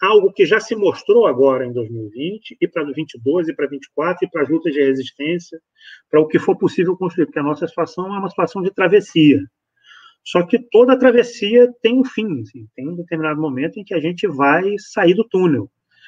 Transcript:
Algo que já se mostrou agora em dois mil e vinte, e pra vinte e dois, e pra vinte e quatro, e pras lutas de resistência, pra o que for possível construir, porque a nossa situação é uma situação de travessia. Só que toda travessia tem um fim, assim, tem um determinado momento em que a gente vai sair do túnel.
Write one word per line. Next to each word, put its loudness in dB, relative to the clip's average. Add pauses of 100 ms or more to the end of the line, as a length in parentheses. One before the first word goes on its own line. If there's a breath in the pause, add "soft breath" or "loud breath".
Algo 2
que 2
já 2
se -6
mostrou 2
agora 2
em -8
dois -6
mil -12
e -14
vinte, -12
e 0
pra -6
vinte -10
e -20
dois, -2
e -6
pra -4
vinte -14
e -20
quatro, -4
e -6
pras -4
lutas -2
de -2
resistência, -4 (500 loud breath)
pra 4
o 2
que 2
for -2
possível -2
construir, -4
porque -8
a -4
nossa -4
situação -8
é -8
uma -8
situação -4
de -4
travessia. 4 (840 soft breath)
Só -2
que 0
toda 4
travessia 4
tem 0
um 2
fim, -6
assim, -20
tem -12
um -10
determinado -6
momento -6
em -12
que -8
a -2
gente -4
vai 0
sair 0
do 0
túnel. 0 (380 soft breath)